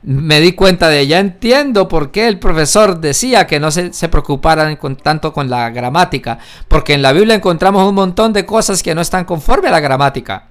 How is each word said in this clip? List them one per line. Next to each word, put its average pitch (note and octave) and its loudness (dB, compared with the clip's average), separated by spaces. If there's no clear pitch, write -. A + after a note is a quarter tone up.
me D3+ 0
di F3 4
cuenta F3+ 2
de, D3 2
ya D#3+ 2
entiendo A3 0
por D#3 -2
qué A3 0
el G3 -2
profesor F3+ 2
decía F#3 0
que D3+ -2
no D#3 -2
se, F3 -4
se - -6
preocuparan D3+ 0
con, C3+ -8
tanto D3+ -4
con C#3 -4
la A#2+ -4
gramática, B2 -4
porque D3 2
en C#3+ 0
la C3+ 4
Biblia G#3+ 4
encontramos F#3+ 2
un G3+ 0
montón G3 0
de G3+ -2
cosas G3+ -2
que D#3+ -4
no E3+ -4
están F3+ -4
conforme A3 0
a A#3+ 0
la E3+ 4
gramática. C3 -4